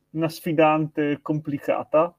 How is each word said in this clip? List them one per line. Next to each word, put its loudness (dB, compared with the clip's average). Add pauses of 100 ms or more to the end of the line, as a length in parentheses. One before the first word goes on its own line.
(100)
una -2
sfidante 0
complicata -2